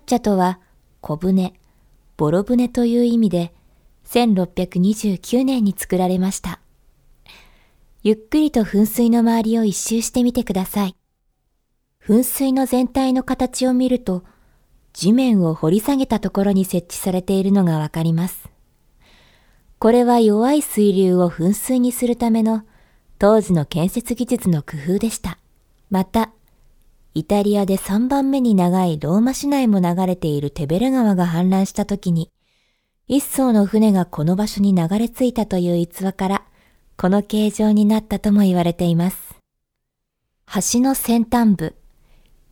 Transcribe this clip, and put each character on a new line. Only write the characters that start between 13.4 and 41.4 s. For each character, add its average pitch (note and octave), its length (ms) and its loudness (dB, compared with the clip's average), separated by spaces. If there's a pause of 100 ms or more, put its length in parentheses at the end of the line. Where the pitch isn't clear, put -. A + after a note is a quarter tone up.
を B3+ 60 0
見 B3+ 140 2
る B3 120 0
と、 F#3 260 -6 (680)
地 F#3+ 220 0
面 A#3+ 300 2
を D#3+ 100 0
掘 D#3+ 160 -2
り G3 100 4
下 C#4 160 -2
げ C4+ 120 -2
た G#3+ 120 0
と G3+ 120 -4
こ G3 120 -2
ろ G3+ 80 2
に F#3+ 140 0
設 F3+ 220 -4
置 - 100 -14
さ F#3 160 -4
れ F#3 80 -2
て F#3+ 140 -2
い F#3+ 80 0
る G3 100 0
の G3 100 4
が D#3+ 160 0
わ D3+ 80 -4
か E3 160 -6
り E3 80 0
ま E3+ 160 -2
す。 - 220 -16 (1300)
こ A3 120 4
れ B3 120 4
は A#3+ 160 4
弱 A3 340 2
い D4+ 100 0
水 G#3 280 0
流 F#3 260 2
を F3+ 120 2
噴 E3+ 240 0
水 B3+ 260 -2
に B3 120 0
す A#3+ 160 -4
る A#3+ 80 -2
た A#3 160 0
め A3+ 100 2
の A3 220 -2 (560)
当 G#3+ 220 4
時 F#3 120 -2
の D3+ 120 2
建 E3+ 240 -2
設 - 260 -6
技 B3 100 -4
術 - 240 -2
の D#3 140 0
工 - 140 -12 (180)
夫 - 20 2
で A3 140 -4
し - 80 -10
た。 - 180 -8 (540)
ま F#3+ 120 0
た、 A3+ 280 -2 (840)
イ D#3 100 -4
タ G3+ 200 0
リ G#3 160 0
ア G3+ 80 0
で F#3+ 100 0
三 G#3+ 300 -2
番 C4+ 240 0
目 C#4 100 0
に A#3 140 2
長 F#3 300 2
い D#3 140 -2
ロ D3+ 160 -2
ー G#3 60 2
マ C4 140 0
市 C#4+ 120 -6
内 C#4 200 0
も G3+ 120 2
流 F3 160 0 (120)
れ F3+ 80 -2
て F3+ 120 -4
い D3 140 -2
る D3 80 -4
テ D#3 160 -8
ベ D#3+ 140 0
レ B3+ 120 0
川 A#3 220 2
が F3+ 140 0
氾 F3 220 0
濫 F#3+ 160 2
し - 80 -6
た G#3 120 -4
時 G3 260 -4
に、 E3 200 -4 (760)
一 C#4 140 0
艘 C4 320 0
の G3+ 140 4
船 G#3+ 240 2
が F#3 140 2
こ - 180 -6
の F3 120 2
場 G#3 120 -2
所 - 140 -4
に G3+ 120 2
流 E3+ 140 2 (100)
れ A3+ 120 -2
着 B3+ 180 -2
い A#3+ 60 -2
た G#3+ 120 -2
と G3 140 -4
い F3 120 0
う F3 60 0
逸 E3+ 260 -6
話 F#3+ 100 -2
か F#3+ 140 -4
ら、 G3 160 -4 (540)
こ F#3 120 0
の G3+ 120 2
形 G#3+ 300 -2
状 G#3+ 200 0
に G#3 140 4
な G#3+ 140 2
っ - 20 -4
た G3+ 160 -6
と G#3 140 -2
も G#3 100 4
言 F#3 140 4
わ F3 80 2
れ E3+ 100 0
て F3+ 120 -4
い E3+ 100 2
ま E3+ 160 0
す。 - 240 -16 (1400)
橋 A#3+ 60 2
の C4 160 2
先 A#3 280 0
端 A3 320 2